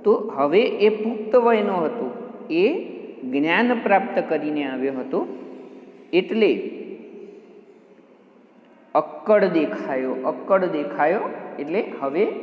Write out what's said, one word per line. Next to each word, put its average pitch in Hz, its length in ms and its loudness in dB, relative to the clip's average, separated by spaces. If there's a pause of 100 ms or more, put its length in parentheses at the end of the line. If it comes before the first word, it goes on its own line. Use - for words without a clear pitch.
તો 220 320 2
હવે 147 260 4
એ 220 280 4
પુખ્ત 214 460 -2
વયનો 226 380 4
હતો, 139 600 -4 (180)
એ 220 360 2 (360)
જ્ઞાન 170 600 2
પ્રાપ્ત - 460 2
કરીને 147 340 -2
આવ્યો 131 300 -4
હતો, 131 340 -4 (880)
એટલે 185 580 2 (2250)
અક્કડ 202 500 2
દેખાયો. 139 680 0
અક્કડ 131 520 0
દેખાયો 156 560 0 (380)
એટલે 156 400 -4
હવે 143 280 0 (160)